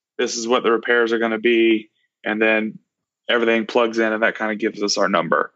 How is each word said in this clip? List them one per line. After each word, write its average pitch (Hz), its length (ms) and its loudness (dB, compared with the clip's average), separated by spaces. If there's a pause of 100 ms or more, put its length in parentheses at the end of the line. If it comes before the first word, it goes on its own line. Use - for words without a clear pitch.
(160)
This 120 200 -4
is 113 100 -6
what 120 160 2
the 110 80 2
repairs 117 420 0
are 117 60 2
gonna 113 200 -2
be." 113 520 2 (340)
And 107 160 -4
then 110 380 0 (500)
everything 113 380 2
plugs 117 320 0
in, 110 140 0
and 110 100 -4
that - 160 0
kinda 107 160 -4
gives 104 280 -4
us 101 140 -2
our 101 120 0
number. 80 480 0